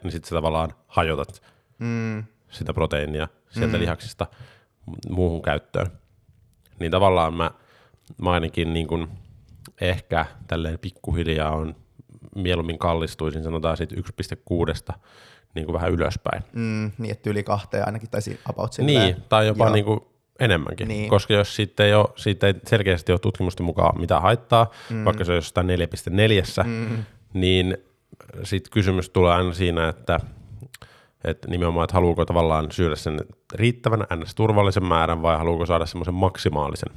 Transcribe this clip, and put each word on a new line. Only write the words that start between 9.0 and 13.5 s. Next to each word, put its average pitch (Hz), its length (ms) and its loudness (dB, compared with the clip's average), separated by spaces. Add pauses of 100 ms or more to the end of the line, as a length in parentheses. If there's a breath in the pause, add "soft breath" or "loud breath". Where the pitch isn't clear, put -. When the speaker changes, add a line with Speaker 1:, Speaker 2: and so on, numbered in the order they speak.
Speaker 1:
ehkä 85 460 -2 (200)
tälleen 82 320 -4
pikkuhiljaa 80 800 -4
on, 80 200 -6 (580)
mieluummin 87 440 -2
kallistuisin, 80 640 -2
sanotaan, 82 340 -2